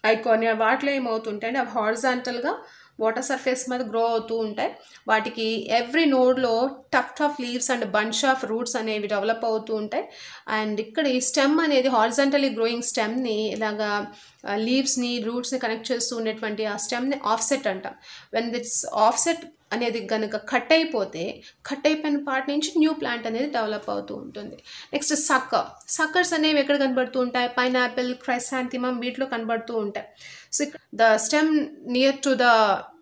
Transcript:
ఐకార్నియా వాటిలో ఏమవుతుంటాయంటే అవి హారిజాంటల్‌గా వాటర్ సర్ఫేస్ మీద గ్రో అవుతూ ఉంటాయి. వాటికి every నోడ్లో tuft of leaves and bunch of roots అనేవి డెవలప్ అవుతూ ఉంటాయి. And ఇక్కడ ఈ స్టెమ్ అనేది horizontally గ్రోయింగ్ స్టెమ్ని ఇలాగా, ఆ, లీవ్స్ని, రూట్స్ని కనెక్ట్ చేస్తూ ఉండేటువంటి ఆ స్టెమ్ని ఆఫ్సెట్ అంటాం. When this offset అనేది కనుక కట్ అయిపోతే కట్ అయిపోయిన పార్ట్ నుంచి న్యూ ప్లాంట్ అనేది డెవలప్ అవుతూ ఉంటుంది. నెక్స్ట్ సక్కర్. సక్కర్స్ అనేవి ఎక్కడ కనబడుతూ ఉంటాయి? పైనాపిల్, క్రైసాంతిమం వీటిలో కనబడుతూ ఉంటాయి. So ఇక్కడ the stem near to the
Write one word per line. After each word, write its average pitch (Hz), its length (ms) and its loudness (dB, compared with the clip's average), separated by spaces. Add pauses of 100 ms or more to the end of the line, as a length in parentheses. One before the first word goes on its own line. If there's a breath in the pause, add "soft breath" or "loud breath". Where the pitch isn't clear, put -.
ఐకార్నియా 226 480 2
వాటిలో 262 380 2
ఏమవుతుంటాయంటే 226 680 -4
అవి 240 100 -2
హారిజాంటల్‌గా 247 880 0 (420 loud breath)
వాటర్ 220 240 0
సర్ఫేస్ 254 460 -2
మీద 247 200 -4
గ్రో 226 160 2
అవుతూ 226 320 -2
ఉంటాయి. 220 340 -2 (360 loud breath)
వాటికి 220 720 0
every 277 320 4
నోడ్లో 254 600 4 (260)
tuft 294 360 0
of 254 160 -6
leaves 247 280 -2
and 220 160 -4
bunch 220 440 2
of 226 160 -6
roots 240 260 -2
అనేవి 214 300 -4
డెవలప్ 214 380 -2
అవుతూ 220 300 -2
ఉంటాయి. 214 280 -4 (540 loud breath)
And 214 220 -2
ఇక్కడ 285 280 -2
ఈ 254 120 2
స్టెమ్ 294 400 2
అనేది 269 300 2
horizontally 254 680 2
గ్రోయింగ్ 233 280 0
స్టెమ్ని 220 680 -2
ఇలాగా, 208 600 -4 (360 loud breath)
ఆ, 202 80 -4
లీవ్స్ని, 247 640 0
రూట్స్ని 247 400 -4
కనెక్ట్ 226 320 -4
చేస్తూ 247 260 -2
ఉండేటువంటి 220 480 -4
ఆ 208 120 -4
స్టెమ్ని 254 480 -2
ఆఫ్సెట్ 233 420 2
అంటాం. 190 260 -6 (420 loud breath)
When 233 160 -2
this 233 180 -4 (380)
offset 330 380 2 (280)
అనేది 233 340 -2
కనుక 214 280 -2
కట్ 247 380 0
అయిపోతే 226 680 0 (240 loud breath)
కట్ 285 220 -2
అయిపోయిన 311 300 2
పార్ట్ 269 320 -4
నుంచి 302 280 -2
న్యూ 311 160 6
ప్లాంట్ 240 340 -4
అనేది 254 240 -2
డెవలప్ 214 380 -2
అవుతూ 202 260 -6
ఉంటుంది. - 400 -14 (380 loud breath)
నెక్స్ట్ 294 220 2
సక్కర్. - 760 0
సక్కర్స్ 339 420 2
అనేవి 311 260 4
ఎక్కడ 285 180 2
కనబడుతూ 254 420 0
ఉంటాయి? 247 380 0
పైనాపిల్, 247 580 0
క్రైసాంతిమం 247 840 -2
వీటిలో 247 260 -4
కనబడుతూ 226 520 -4
ఉంటాయి. 202 300 -6 (460 loud breath)
So 294 100 0
ఇక్కడ 294 160 -6 (160)
the 220 320 6
stem 302 340 4 (360)
near 269 160 6 (140)
to 262 80 4
the 220 400 6 (260)